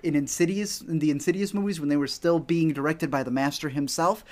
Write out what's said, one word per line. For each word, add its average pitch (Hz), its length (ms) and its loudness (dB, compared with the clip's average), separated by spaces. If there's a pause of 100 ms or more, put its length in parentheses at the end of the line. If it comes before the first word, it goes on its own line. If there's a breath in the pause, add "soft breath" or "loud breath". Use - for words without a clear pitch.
In 160 120 0
Insidious, 175 680 0
in 160 160 -2
the 151 120 4
Insidious 180 440 0
movies, 202 260 -2
when 143 80 -2
they 147 80 2
were 143 100 2
still 170 320 2
being 160 360 2
directed 151 360 -2
by 135 120 0
the 123 80 -4
master 139 400 -2
himself, 165 600 0